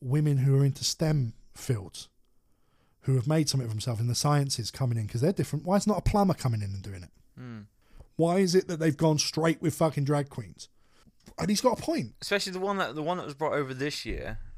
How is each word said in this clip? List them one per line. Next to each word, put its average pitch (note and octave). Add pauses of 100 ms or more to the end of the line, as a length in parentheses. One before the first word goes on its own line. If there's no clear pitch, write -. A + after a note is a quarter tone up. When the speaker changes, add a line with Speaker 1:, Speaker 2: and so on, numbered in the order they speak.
Speaker 1:
women C#3+
who C3+
are C#3
into C#3
stem D3+ (220)
fields, - (920)
who C3+
have B2
made D#3
something C3
of A2+
themselves A2
in A#2
the A#2+
sciences C#3+
coming A#2+
in, G#2+
'cause A#2
they're D#3+
different? -
Why F#3
is G3
not G#3
a -
plumber G3+
coming A2+
in G2+
and G2
doing F#2+
it? - (260)
Speaker 2:
Hmm. A#2+ (560)
Speaker 1:
Why E3+
is F#3
it F#3
that F3
they've D#3
gone D#3
straight D#3+
with D#3
fucking D3+
drag C#3+
queens? - (680)
And E3
he's G#3
got B3
a -
point. A#3+
Speaker 2:
Especially G3
the F3+
one G3
that, F3+
the D#3
one E3+
that E3
was D3
brought C#3
over C3
this C#3
year. G#2+ (180)